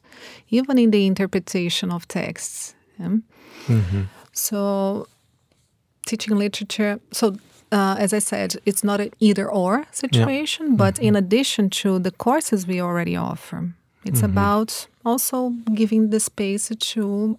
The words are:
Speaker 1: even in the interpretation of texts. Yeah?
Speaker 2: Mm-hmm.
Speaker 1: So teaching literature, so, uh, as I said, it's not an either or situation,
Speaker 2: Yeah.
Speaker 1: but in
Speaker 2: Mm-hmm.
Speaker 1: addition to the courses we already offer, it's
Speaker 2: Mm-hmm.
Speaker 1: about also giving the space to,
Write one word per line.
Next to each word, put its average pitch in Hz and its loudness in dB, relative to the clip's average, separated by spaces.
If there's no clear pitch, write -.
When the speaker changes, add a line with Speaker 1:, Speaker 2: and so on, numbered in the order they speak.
Speaker 1:
even 262 2
in 233 6
the 208 4
interpretation 185 -2
of 175 -6
texts. - -8
Yeah? 180 -2
Speaker 2:
Mm-hmm. 101 2
Speaker 1:
So 202 -2
teaching 214 -2
literature, 208 -2
so, - 0
uh, 196 2
as 202 2
I 214 2
said, 196 -4
it's 202 0
not 202 0
an 202 -4
either 208 4
or 202 0
situation, 277 0
Speaker 2:
Yeah. 269 4
Speaker 1:
but 196 4
in 214 4
Speaker 2:
Mm-hmm. - 6
Speaker 1:
addition 214 2
to 190 0
the 185 -2
courses 240 0
we 180 -2
already 175 -2
offer, 170 -6
it's 180 2
Speaker 2:
Mm-hmm. 202 2
Speaker 1:
about 202 0
also 254 -2
giving 220 2
the 214 2
space 202 -4
to, 208 -2